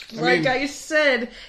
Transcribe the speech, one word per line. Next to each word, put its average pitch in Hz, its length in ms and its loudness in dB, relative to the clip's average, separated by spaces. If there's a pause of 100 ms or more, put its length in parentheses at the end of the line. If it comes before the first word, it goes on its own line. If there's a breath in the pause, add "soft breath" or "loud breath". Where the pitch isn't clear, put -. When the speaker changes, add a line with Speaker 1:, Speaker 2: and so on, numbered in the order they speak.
(100)
Speaker 1:
I 226 120 -8
Speaker 2:
Like 247 160 4
Speaker 1:
mean, 160 100 2
Speaker 2:
I 262 160 0
said, 277 640 0 (200 loud breath)